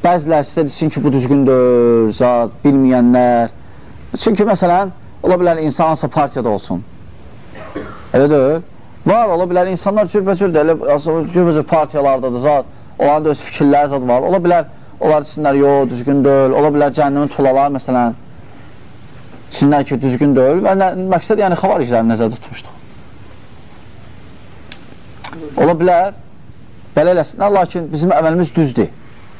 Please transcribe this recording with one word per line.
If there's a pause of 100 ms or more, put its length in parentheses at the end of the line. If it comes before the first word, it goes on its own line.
Bəzilər
sizə
desin
ki,
bu
düzgündür,
zat, (120)
bilməyənlər. (680)
Çünki,
məsələn, (320)
ola
bilər
insan
hansısa
partiyada
olsun. (1300)
Elə
deyil? (420)
Var,
ola
bilər
insanlar
cürbəcürdür,
elə (360)
cürbəcür
partiyalardadır,
zat. (320)
Onların
da
öz
fikirləri
zat
var.
Ola
bilər, (320)
onlar
desinlər,
yox,
düzgün
deyil.
Ola
bilər,
cəhənnəmin
tulalar,
məsələn. (1400)
Desinlər
ki,
düzgün
deyil.
Və
nə, (200)
məqsəd,
yəni,
xavaricləri
nəzərdə
tutmuşduq. (2750)
Ola
bilər, (840)
belə
eləsinlər,
lakin
bizim
əməlimiz
düzdür, (520)